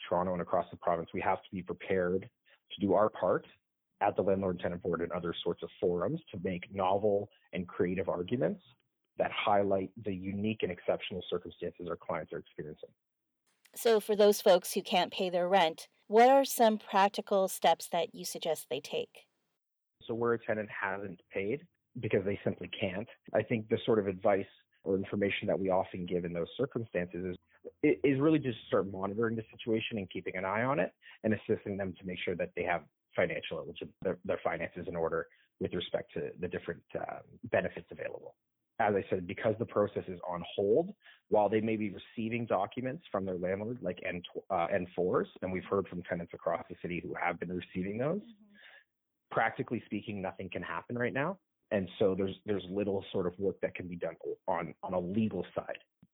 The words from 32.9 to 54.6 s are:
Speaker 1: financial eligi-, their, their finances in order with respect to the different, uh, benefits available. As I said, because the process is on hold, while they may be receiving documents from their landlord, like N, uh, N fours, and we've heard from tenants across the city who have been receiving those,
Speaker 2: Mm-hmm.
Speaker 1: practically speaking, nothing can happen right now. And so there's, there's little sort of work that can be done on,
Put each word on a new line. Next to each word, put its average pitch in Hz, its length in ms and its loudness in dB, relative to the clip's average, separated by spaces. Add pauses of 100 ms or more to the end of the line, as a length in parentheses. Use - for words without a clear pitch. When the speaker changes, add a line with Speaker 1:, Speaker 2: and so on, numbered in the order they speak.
Speaker 1:
financial 85 400 0
eligi-, - 320 -10 (140)
their, 90 240 -2
their 90 180 -2
finances 85 420 -4
in 85 100 -6
order 82 320 0 (320)
with 92 120 -2
respect - 400 -4
to 73 180 -6 (100)
the 87 80 -4
different, 87 340 -8 (160)
uh, - 220 -8 (300)
benefits 90 400 0
available. - 440 -10 (460)
As 107 160 4
I 92 140 0
said, 92 180 -2
because 110 320 0
the 98 60 -2
process 101 420 0
is 90 100 -8 (100)
on 87 140 -4 (140)
hold, 123 360 4 (360)
while 101 200 4
they 110 120 2
may 110 160 0
be 104 180 -4
receiving 113 520 -6
documents 120 640 -2
from 98 120 0
their 92 120 -2
landlord, 98 440 -2
like 90 240 -4
N, 90 180 -6 (280)
uh, 85 240 2
N 87 220 0
fours, 101 320 2 (140)
and 92 100 -4
we've 92 180 -2
heard 98 160 2
from 87 160 -8
tenants 87 320 -6
across 82 340 -2
the 87 140 -12
city 87 180 -4
who 90 140 -6
have 87 240 -2
been 87 140 -6
receiving 92 460 -4
those, 156 200 -2
Speaker 2:
Mm-hmm. - 1120 -20
Speaker 1:
practically 113 560 -2
speaking, 104 340 -6
nothing 92 300 -6
can 90 120 -6
happen 85 360 -6
right 120 140 0
now. 156 260 -2 (320)
And 95 180 0 (100)
so 95 180 4
there's, 95 180 -2 (100)
there's 98 240 -2
little 98 440 -2
sort 95 140 0
of 87 120 -4
work 98 240 0
that 92 120 -2
can - 120 -8
be 87 100 -8
done 82 200 -6 (320)
on, 85 340 -2